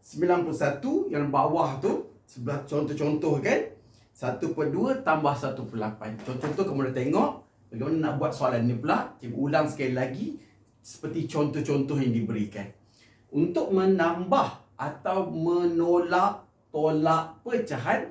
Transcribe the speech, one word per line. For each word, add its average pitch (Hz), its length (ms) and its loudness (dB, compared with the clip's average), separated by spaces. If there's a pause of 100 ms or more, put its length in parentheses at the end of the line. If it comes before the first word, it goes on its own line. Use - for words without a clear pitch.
sembilan 170 480 0
puluh - 80 -4
satu 147 340 -2 (140)
yang 147 240 -2
bawah 139 480 2
tu, 190 320 -2 (160)
sebelah 135 400 -6
contoh-contoh 147 720 0
kan. 415 320 2 (400)
Satu - 480 -4
per 147 160 0
dua 262 320 2
tambah 151 320 2
satu 127 320 -6
per 117 80 -8
lapan. 107 480 -6
Contoh-contoh 143 400 -2
kamu 139 240 -2
dah 120 80 -6
tengok. 151 320 2 (400)
Bagaimana 143 320 -2
nak 147 160 0
buat 135 160 0
soalan 123 320 0
ni 120 80 2
pula? 151 480 -2
Cikgu 123 160 -8
ulang 147 320 2
sekali 131 240 -2
lagi 131 480 -4 (400)
seperti - 480 -6
contoh-contoh 143 720 0
yang 120 160 2
diberikan. 104 480 -4 (640)
Untuk 180 400 0
menambah 185 1040 2
atau 175 560 -4
menolak 175 1200 2 (240)
tolak 156 720 2
pecahan 196 640 0